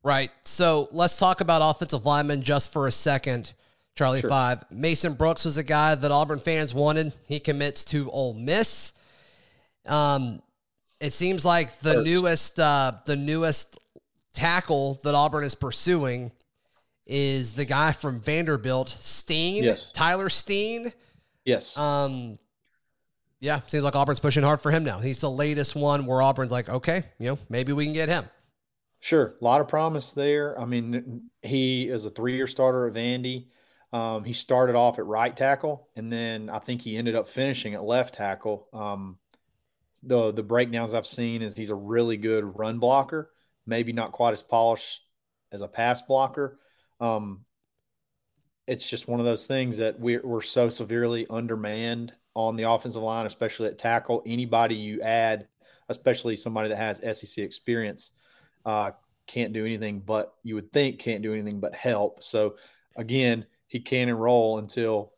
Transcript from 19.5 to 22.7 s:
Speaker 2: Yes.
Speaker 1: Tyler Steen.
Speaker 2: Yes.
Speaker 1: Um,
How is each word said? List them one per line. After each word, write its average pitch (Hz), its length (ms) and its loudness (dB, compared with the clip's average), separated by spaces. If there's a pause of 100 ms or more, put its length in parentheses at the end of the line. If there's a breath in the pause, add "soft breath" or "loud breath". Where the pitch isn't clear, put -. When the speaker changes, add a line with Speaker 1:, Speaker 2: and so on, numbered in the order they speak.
Speaker 2:
Yes. 110 260 2
Speaker 1:
Tyler 185 380 2
Steen. 220 640 -2 (520 soft breath)
Speaker 2:
Yes. 120 320 0
Speaker 1:
Um, 139 600 -2 (1000)